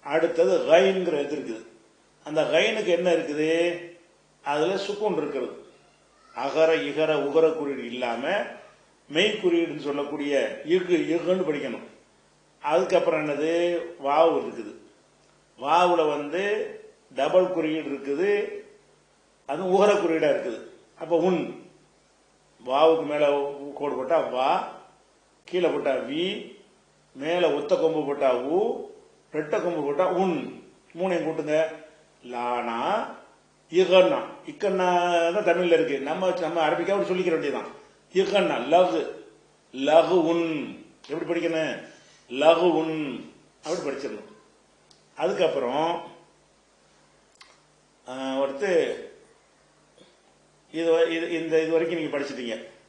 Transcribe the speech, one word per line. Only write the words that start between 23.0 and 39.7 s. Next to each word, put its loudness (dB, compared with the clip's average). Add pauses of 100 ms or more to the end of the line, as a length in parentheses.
மேல 0
உ-, -4
கோடு -6
போட்டா 0
வா, 0 (760)
கீழே 0
போட்டா -2
வி, -6 (580)
மேல 0
ஒத்த 0
கொம்பு 0
போட்டா 0
உ, -2 (420)
ரெட்டை -6
கொம்பு -2
போட்டா 0
உன். -2 (300)
மூணையும் -2
கூட்டுங்க. 0 (680)
லானா, -2 (640)
இகன்னா. 6 (320)
இக்கன்னா 0 (460)
தான் 2
தமிழ்ல 2
இருக்கு. 2
நம்ம, -2
நம்ம 0
அரபிக்கா 0
அப்படி 0
சொல்லிக்கிற 0
வேண்டியதுதான். -2 (460)
இகன்னா, 2 (120)
லகு, 4 (680)